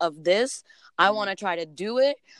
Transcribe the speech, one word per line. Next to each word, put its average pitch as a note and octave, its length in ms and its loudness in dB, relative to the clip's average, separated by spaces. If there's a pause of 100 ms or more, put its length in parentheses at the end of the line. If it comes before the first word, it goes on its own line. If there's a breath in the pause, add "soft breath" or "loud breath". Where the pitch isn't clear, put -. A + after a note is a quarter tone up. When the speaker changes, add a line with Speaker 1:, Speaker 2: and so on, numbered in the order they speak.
Speaker 1:
of D#3+ 240 -4
this. G#3 380 0 (340 soft breath)
I F3 100 4
Speaker 2:
Mm-hmm. G#3+ 80 2
Speaker 1:
wanna G3+ 220 -4
try F#3 180 -4
to E3+ 100 -6
do F#3 340 -6
it. C#4 180 2 (220 soft breath)